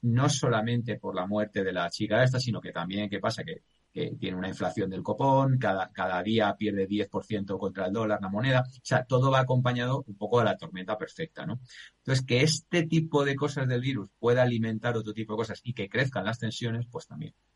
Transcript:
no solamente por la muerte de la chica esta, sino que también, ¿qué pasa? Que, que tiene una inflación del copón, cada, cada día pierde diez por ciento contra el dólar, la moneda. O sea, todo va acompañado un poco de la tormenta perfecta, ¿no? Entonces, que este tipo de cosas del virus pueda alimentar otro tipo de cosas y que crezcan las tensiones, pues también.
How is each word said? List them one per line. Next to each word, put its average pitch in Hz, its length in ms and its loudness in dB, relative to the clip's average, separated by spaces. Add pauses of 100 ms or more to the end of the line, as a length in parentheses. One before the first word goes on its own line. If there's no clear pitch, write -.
no 123 260 4
solamente 113 720 0
por 98 160 -8
la 92 120 -2
muerte 104 360 0
de 92 100 0
la 87 160 0
chica - 340 2
esta, 127 180 4
sino 104 200 -2
que 90 120 -10
también, 95 360 -4
¿qué 98 120 -4
pasa? 113 240 -2
Que, - 180 -12 (300)
que - 260 -6
tiene 95 180 -6
una 92 120 -4
inflación 95 420 -2
del 92 140 -6
copón, 135 540 4
cada, 95 340 0
cada 92 300 -2
día 107 360 2
pierde 98 280 0
diez 101 220 -2
por - 160 -6
ciento 98 340 -4
contra 95 280 -4
el 92 60 -2
dólar, 107 280 0
la 98 80 -4
moneda. 127 380 2
O - 160 -16
sea, - 220 0
todo 131 260 4
va 131 100 6
acompañado 127 680 2
un 101 80 -12
poco 117 240 2
de 113 60 4
la 92 100 2
tormenta 90 420 -6
perfecta, - 480 -8
¿no? 120 140 -6 (380)
Entonces, 131 280 0
que 123 160 4
este 160 460 2
tipo 160 360 2
de 139 120 0
cosas 139 320 0
del 123 120 2
virus 123 380 -2
pueda 123 240 4
alimentar 113 540 0
otro 107 160 -4
tipo 107 220 -6
de 107 40 -4
cosas 104 240 -4
y - 120 -6
que 98 140 -6
crezcan 127 360 -2
las 113 160 -4
tensiones, 117 500 -4
pues - 160 -10
también. - 280 -12 (220)